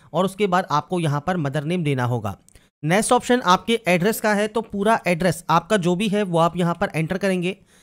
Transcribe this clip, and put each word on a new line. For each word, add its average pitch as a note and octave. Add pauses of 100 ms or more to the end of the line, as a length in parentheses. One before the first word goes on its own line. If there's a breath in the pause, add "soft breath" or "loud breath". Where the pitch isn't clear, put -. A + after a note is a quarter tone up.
(120)
और E3+
उसके G3
बाद F#3
आपको D3+
यहाँ D3
पर F#3
मदर C#3+
नेम F3
देना C3+
होगा। A2+ (460 soft breath)
नेक्स्ट F#3+
ऑप्शन B3
आपके F#3+
एड्रेस F#3
का G#3+
है, G#3
तो G#3+
पूरा G#3
एड्रेस F3
आपका E3+
जो F3+
भी G#3+
है G#3
वो F3
आप E3
यहाँ E3+
पर -
एंटर D#3+
करेंगे। F#3 (260 soft breath)